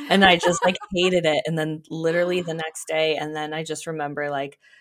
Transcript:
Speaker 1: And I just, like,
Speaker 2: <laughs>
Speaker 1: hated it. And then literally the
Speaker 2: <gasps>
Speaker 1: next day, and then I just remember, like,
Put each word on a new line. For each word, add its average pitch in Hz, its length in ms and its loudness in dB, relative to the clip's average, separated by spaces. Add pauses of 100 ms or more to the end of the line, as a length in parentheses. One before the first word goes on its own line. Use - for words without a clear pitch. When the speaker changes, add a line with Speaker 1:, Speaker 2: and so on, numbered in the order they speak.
(100)
Speaker 1:
And 196 140 6
I 180 120 8
just, 170 280 0
like, 185 200 2
Speaker 2:
<laughs> - 80 -14
Speaker 1:
hated 180 340 2
it. 151 200 2
And 165 120 -2
then 156 300 -4
literally 175 540 0
the 165 120 -6
Speaker 2:
<gasps> - 0 -
Speaker 1:
next 160 340 -8
day, 156 280 2
and 151 200 -6
then 151 180 -6
I 160 100 -4
just 156 220 -8
remember, 147 420 -6
like, 143 300 -6 (220)